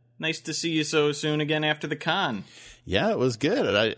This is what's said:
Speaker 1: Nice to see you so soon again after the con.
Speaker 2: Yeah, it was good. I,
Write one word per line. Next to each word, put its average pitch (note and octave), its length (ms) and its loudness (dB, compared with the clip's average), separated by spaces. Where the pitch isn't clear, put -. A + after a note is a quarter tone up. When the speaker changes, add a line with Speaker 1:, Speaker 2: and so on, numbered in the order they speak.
Speaker 1:
Nice D#3+ 220 -4
to D#3+ 120 -8
see E3+ 180 -4
you D#3 120 2
so D3 300 2
soon D3+ 260 0
again D3+ 240 0
after D3+ 240 0
the D3+ 80 -4
con. D#3+ 480 -2
Speaker 2:
Yeah, B2+ 280 2
it G3+ 60 0
was B2 200 0
good. D#3 380 0
I, A2 220 2